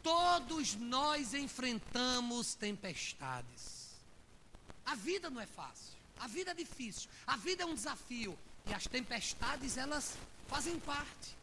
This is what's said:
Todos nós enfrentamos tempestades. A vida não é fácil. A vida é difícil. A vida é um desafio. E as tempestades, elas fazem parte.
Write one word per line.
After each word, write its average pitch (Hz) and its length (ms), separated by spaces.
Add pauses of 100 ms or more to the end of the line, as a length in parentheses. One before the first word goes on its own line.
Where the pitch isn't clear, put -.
Todos 320 720
nós 262 580
enfrentamos 247 1200
tempestades. 139 1400 (960)
A 285 80
vida 330 380
não 240 100
é 196 60
fácil. - 460 (260)
A 247 80
vida 359 240
é - 20
difícil. 262 560 (160)
A - 120
vida 359 260
é - 20
um 330 80
desafio. 233 640 (300)
E 202 60
as 190 120
tempestades, 254 920
elas 285 380 (320)
fazem 302 320
parte. - 640